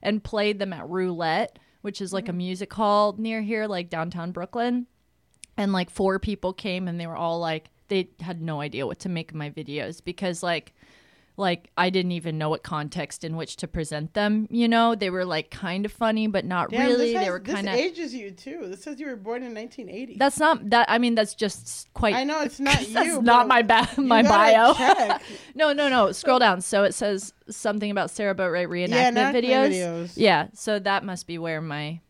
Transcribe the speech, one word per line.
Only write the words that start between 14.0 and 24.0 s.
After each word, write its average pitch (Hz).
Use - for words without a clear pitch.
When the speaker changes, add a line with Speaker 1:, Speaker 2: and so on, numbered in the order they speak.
Speaker 1:
them, 208
you 233
know? 233
They 196
were, 185
like, 156
kind 190
of 202
funny, 220
but 202
not 180
Speaker 2:
Damn, 254
Speaker 1:
really. 240
Speaker 2:
this -
Speaker 1:
They 196
Speaker 2:
has, 185
Speaker 1:
were 180
Speaker 2:
this 208
Speaker 1:
kinda 202
Speaker 2:
ages 320
you, 202
too. 269
This 190
says 285
you 302
were 254
born 233
in 240
nineteen 220
eighty. 226
Speaker 1:
That's 277
not, 302
that, 240
I 226
mean, 240
that's 214
just -
s-, -
quite 214
Speaker 2:
I 254
know 302
it's 294
Speaker 1:
<laughs> -
Speaker 2:
not 277
Speaker 1:
'cause 214
that's 240
Speaker 2:
you, 320
Speaker 1:
not 233
Speaker 2:
but 240
Speaker 1:
my 240
ba-, 226
Speaker 2:
you 277